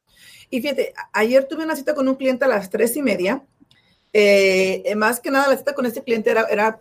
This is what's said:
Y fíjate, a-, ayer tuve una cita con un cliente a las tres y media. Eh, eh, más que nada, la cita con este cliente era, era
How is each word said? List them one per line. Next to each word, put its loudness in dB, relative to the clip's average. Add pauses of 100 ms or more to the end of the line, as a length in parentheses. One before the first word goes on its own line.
(500)
Y -6
fíjate, -4
a-, -6
ayer 4
tuve -6
una -4
cita -4
con -2
un 0
cliente -2
a 2
las -2
tres -2
y -4
media. -2 (680)
Eh, 4
eh, 0
más 0
que -6
nada, 2
la 4
cita -4
con -4
este -6
cliente -2
era, 2
era -2